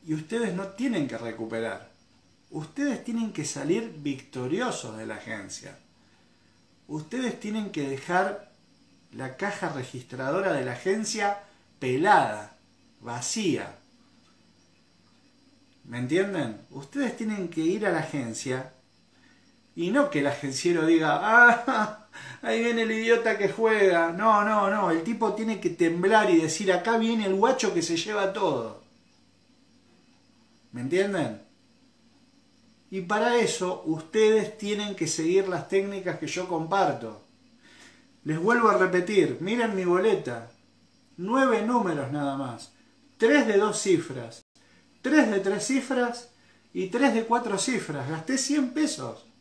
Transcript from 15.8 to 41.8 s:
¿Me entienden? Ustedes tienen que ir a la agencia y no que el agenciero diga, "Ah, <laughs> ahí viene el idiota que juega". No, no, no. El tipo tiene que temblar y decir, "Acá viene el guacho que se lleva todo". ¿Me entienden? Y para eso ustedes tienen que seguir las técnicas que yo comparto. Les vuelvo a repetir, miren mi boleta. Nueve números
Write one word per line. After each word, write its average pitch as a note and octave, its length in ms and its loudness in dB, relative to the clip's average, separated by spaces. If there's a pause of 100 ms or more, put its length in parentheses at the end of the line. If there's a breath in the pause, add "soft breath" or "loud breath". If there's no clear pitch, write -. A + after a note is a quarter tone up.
¿Me A#2+ 160 -10
entienden? D3 600 -2 (120)
Ustedes A3+ 440 -6
tienen G#3 340 -4
que E3 120 -4
ir G3 240 0
a F#3+ 60 0
la D#3+ 80 0
agencia B2+ 760 -6 (1000 soft breath)
y E3+ 160 -2
no C#4+ 180 2
que D#3 100 -2
el C#3+ 80 0
agenciero D#3 600 0
diga, D#3+ 340 4
"Ah, A3+ 840 4 (180)
<laughs> - 160 -18
ahí A3+ 220 0
viene A#3 180 0
el A3+ 100 0
idiota A3+ 460 2
que G3+ 120 2
juega". F#3+ 640 4
No, G#3 320 4
no, G#3 280 2
no. G3+ 180 0
El E3 140 0
tipo G#3+ 320 -2
tiene A3 240 -2
que F3+ 100 0
temblar F#3 600 4
y E3 100 8
decir, F#3 320 0
"Acá A3 240 2
viene A3+ 300 0
el F#3+ 80 0
guacho A3+ 400 2
que E3 80 0
se E3 120 -2
lleva G3 380 -2
todo". C#3 560 -4 (1800)
¿Me A#2+ 100 -10
entienden? D#3 600 -2 (1500)
Y F#3+ 100 -6
para A3 360 2
eso - 480 0
ustedes G#3+ 720 2
tienen G#3 380 -4
que D#3+ 120 -2
seguir F#3 400 2
las E3+ 200 -4
técnicas F#3+ 520 -2
que D#3 80 -8
yo F3+ 200 -6
comparto. D#3+ 800 -2 (960 loud breath)
Les D#3 160 -2
vuelvo A3+ 300 6
a G3 80 6
repetir, F3+ 640 4
miren G#3+ 340 0
mi F#3 100 -2
boleta. F3+ 640 0 (680)
Nueve A3+ 460 2
números F3+ 480 0